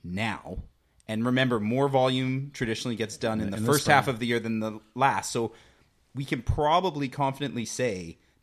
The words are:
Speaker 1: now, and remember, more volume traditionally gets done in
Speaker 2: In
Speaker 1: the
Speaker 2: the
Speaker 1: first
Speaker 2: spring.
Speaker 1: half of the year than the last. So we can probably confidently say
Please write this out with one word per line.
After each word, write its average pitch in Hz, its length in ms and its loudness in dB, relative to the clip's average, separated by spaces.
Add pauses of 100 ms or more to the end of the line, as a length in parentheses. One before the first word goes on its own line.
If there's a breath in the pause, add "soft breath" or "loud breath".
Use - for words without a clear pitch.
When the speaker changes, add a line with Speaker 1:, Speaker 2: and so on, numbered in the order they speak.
Speaker 1:
now, 92 560 -4 (480)
and 110 180 0
remember, 123 340 4
more 127 300 2
volume 131 640 2
traditionally 113 420 -4
gets 104 220 -4
done 110 220 0
in 107 80 -2
Speaker 2:
In 98 40 -4
Speaker 1:
the 98 60 -4
Speaker 2:
the 110 80 -2
Speaker 1:
first 139 180 4
Speaker 2:
spring. 156 120 4
Speaker 1:
half 131 120 4
of 120 120 -2
the 120 60 -4
year 117 140 2
than 110 220 -2
the 110 180 -4 (160)
last. 123 360 2
So 113 200 -2 (640 soft breath)
we 139 100 -4
can 135 160 -4
probably 151 680 2
confidently 135 560 -4
say 92 520 -4 (260)